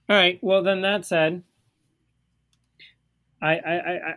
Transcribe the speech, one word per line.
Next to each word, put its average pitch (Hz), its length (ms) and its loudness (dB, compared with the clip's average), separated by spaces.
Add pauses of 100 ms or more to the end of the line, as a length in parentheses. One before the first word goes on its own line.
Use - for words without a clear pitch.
All 208 60 4
right. 180 260 4
Well, 190 220 2
then 190 180 0
that 196 240 -2
said, 170 380 0 (2000)
I, 160 160 2
I, 165 180 -4
I, 165 420 -6